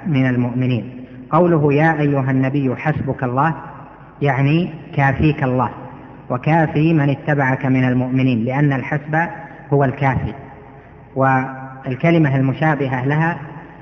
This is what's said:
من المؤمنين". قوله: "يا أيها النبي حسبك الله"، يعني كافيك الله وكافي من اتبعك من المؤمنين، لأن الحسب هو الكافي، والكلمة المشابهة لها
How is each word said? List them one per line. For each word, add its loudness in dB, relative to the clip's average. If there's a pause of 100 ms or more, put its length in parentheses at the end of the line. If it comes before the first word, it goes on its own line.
من 2
المؤمنين". -2 (240)
قوله: 4
"يا 4
أيها 0
النبي 0
حسبك -2
الله"، 0 (680)
يعني 2 (260)
كافيك 2
الله 0 (600)
وكافي 2
من 2
اتبعك 0
من 2
المؤمنين، 0
لأن 2
الحسب -2 (440)
هو 4
الكافي، 0 (840)
والكلمة 0
المشابهة 0
لها 0 (440)